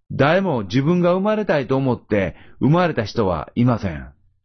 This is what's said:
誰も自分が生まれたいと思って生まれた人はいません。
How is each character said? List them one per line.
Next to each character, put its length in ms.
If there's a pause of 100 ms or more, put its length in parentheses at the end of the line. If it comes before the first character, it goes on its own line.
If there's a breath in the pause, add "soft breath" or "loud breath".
(120)
誰 280
も 220
自 200
分 180
が 140
生 60
ま 160
れ 80
た 140
い 80
と 100
思 180
っ 120
て 300 (240 soft breath)
生 80
ま 180
れ 80
た 100
人 220
は 300
い 80
ま 160
せ 80
ん。 240 (320)